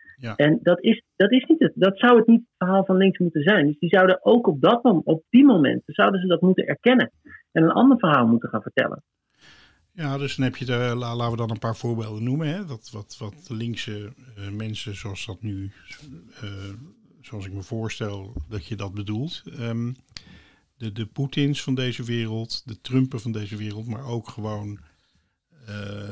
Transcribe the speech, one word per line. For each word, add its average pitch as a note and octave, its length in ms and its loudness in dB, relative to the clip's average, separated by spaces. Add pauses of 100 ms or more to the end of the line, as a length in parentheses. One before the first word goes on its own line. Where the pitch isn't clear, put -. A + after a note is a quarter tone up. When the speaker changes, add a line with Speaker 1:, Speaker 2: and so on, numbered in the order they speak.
(160)
Speaker 1:
Ja. A#2 200 -10
Speaker 2:
En D3+ 260 4
dat F3 200 2
is, A3+ 200 2 (140)
dat G3 160 4
is B3+ 120 4
niet D#4+ 140 4
het, - 160 2
dat G3 240 2
zou B3 200 6
het A3 80 4
niet A#3 140 8
het - 180 -20
verhaal F#3+ 260 2
van F#3+ 120 2
links F#3+ 220 4
moeten E3 240 0
zijn. E3+ 240 4
Dus D3 120 -2
die E3+ 100 -2
zouden F#3 360 4
ook A#3 220 4
op D3+ 140 0
dat G#3+ 220 4
mom-, G3+ 220 4
op D#3 260 -2
die C4 140 8
momenten E3+ 500 4
zouden G3 260 2
ze F#3 60 -2
dat E3+ 140 2
moeten F3+ 260 2
erkennen A#3 440 2 (420)
en D#3+ 100 4
een E3 100 4
ander B3 260 6
verhaal C#3 280 4
moeten A#2 220 2
gaan A2+ 140 -6
vertellen. - 400 -4 (960)
Speaker 1:
Ja, C#3+ 200 -6
dus C#3 180 -6
dan C3+ 80 0
heb B2+ 120 -2
je - 80 -10
de, B2+ 80 -4
la-, A#2+ 440 -2
laten A#2+ 140 -2
we A2+ 60 -4
dan A2+ 140 -4
een A2+ 80 -6
paar A2+ 180 -6
voorbeelden A2 480 -6
noemen, D3 240 -2
hè. F#3+ 160 -6
Dat C3+ 260 -16
wat, - 280 -16
wat - 300 -16
linkse, A2 640 -10 (240)
eh, G2+ 120 -14
mensen, G#2+ 480 -10
zoals G2 300 -12
dat G2+ 160 -14
nu, G2 300 -8 (680)
eh, G2 320 -14 (480)
zoals G#2 260 -14
ik F#2+ 60 -14
me G2 100 -10
voorstel G#2+ 720 -10 (140)
dat G#2 180 -10
je G#2 100 -12
dat G2 180 -10
bedoelt, G#2+ 480 -8 (160)
ehm, A#2 340 -6 (840)
de, A2 160 -10
de A2 140 -8
Poetins C#3+ 560 -2
van C3+ 120 -4
deze B2+ 280 -4
wereld, A2+ 640 -6
de A2 160 -16
Trumpen C3 400 -2
van A2+ 120 -8
deze G#2+ 240 -8
wereld, G#2+ 300 -10
maar A#2+ 180 -10
ook A#2+ 240 -8
gewoon, G#2 520 -10 (840)
eh, G#2 460 -12